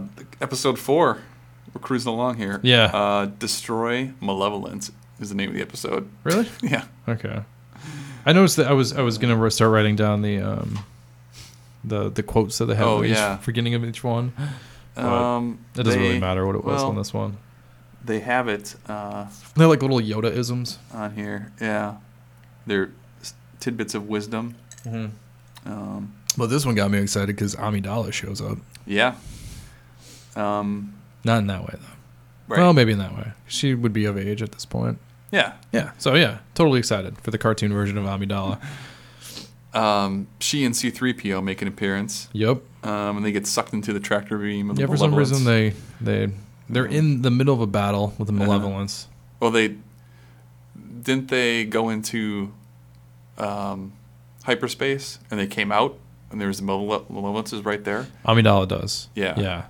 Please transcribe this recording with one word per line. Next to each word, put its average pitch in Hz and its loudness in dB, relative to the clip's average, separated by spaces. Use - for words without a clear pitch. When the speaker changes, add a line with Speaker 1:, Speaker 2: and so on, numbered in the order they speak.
Speaker 1:
episode 131 -2
four. 139 4
We're - -12
cruising 123 -2
along 120 -2
here. 101 -4
Speaker 2:
Yeah. 123 8
Speaker 1:
Uh, 101 2
Destroy 117 -4
Malevolence 98 -2
is 104 -10
the 101 -8
name 98 -2
of 95 -8
the 98 -4
episode. - -6
Speaker 2:
Really? 202 2
Speaker 1:
<laughs> - -12
Yeah. 139 -2
Speaker 2:
Okay. 110 -6
I 147 6
noticed 185 8
that 143 4
I 139 6
was, 131 4
I 139 -2
was 117 2
gonna 120 4
re-, 113 4
start 110 6
writing 107 6
down 104 2
the, 104 0
um, 101 -4
the, 104 -2
the 101 -4
quotes 110 0
that 120 0
they 110 0
have 110 4
Speaker 1:
Oh, 110 4
Speaker 2:
at - 2
each 110 4
Speaker 1:
yeah. 104 0
Speaker 2:
beginning 120 0
of 117 -2
each 117 -8
one. 120 -2
But 123 -4
Speaker 1:
Um, 120 0
Speaker 2:
it 123 -2
doesn't 113 4
really 98 4
Speaker 1:
they, - 0
Speaker 2:
matter 92 2
what 98 0
it - -2
was 139 0
Speaker 1:
well, 135 0
Speaker 2:
on 104 -2
this 101 -6
one. 104 -4
Speaker 1:
they 110 -2
have 123 0
it, 101 -4
uh, 104 -8
Speaker 2:
They're 160 8
like 151 6
little 135 2
Yoda-isms. 117 -2
Speaker 1:
on 107 -8
here. 104 -8
Yeah. 104 -2
They're 98 0
s-, - -14
tidbits 113 -6
of 104 -6
wisdom. 113 -4
Speaker 2:
Mm-hmm. 110 -12
Speaker 1:
Um, 101 -10
Speaker 2:
But 120 0
this 139 0
one 123 0
got 101 2
me 101 2
excited 101 -2
'cause 101 -4
Amidala 104 -4
shows 101 -8
up. 151 -4
Speaker 1:
Yeah. 107 2
Um, 104 -2
Speaker 2:
Not 113 4
in 104 0
that 95 -4
way, 85 -10
though. - -16
Speaker 1:
Right. 156 6
Speaker 2:
Well, 175 8
maybe 120 6
in 104 2
that 95 -6
way. 107 -8
She - 0
would 120 0
be 107 2
of 101 0
age 104 -2
at 110 -6
this - -14
point. 117 -2
Speaker 1:
Yeah. 170 2
Speaker 2:
Yeah. - -2
So, 131 2
yeah, 120 4
totally 135 4
excited 107 -2
for - -8
the 107 -2
cartoon 107 2
version 101 0
of 101 -2
Amidala. 98 -2
Speaker 1:
Um, 101 2
she 147 0
and 117 0
C 123 -2
three 127 0
P 107 -4
O 95 -2
make 95 -4
an 104 -2
appearance. 101 -4
Speaker 2:
Yep. 113 2
Speaker 1:
Um, 104 -2
and 104 -2
they 104 0
get 101 -2
sucked - -2
into 107 -2
the 101 -2
tractor 101 -2
beam 104 -2
of - -2
Speaker 2:
Yeah, 139 2
Speaker 1:
the 139 0
Speaker 2:
for 147 2
some 147 4
Speaker 1:
Malevolence. 135 4
Speaker 2:
reason - -
they, 110 4
they, 101 -4
they're 123 0
Speaker 1:
Yeah. 151 0
Speaker 2:
in 147 4
the 127 2
middle 131 4
of 120 2
a 113 2
battle 101 0
with 107 -4
the 104 0
Speaker 1:
Uh-huh. 101 2
Speaker 2:
Malevolence. 101 0
Speaker 1:
Well, 117 4
they, 110 4
didn't 131 0
they 120 2
go 113 0
into, 107 -4
um, 101 -6
hyperspace 135 -2
and 107 -4
they 98 0
came 101 -2
out 104 2
and 107 -8
there 98 -2
was 98 -4
the 98 -6
Malevol-, 98 -2
Malevolence 101 -6
is 104 -8
right 104 -2
there? 107 -4
Speaker 2:
Amidala 107 6
does. - -6
Speaker 1:
Yeah. 95 -2
Speaker 2:
Yeah. 90 -4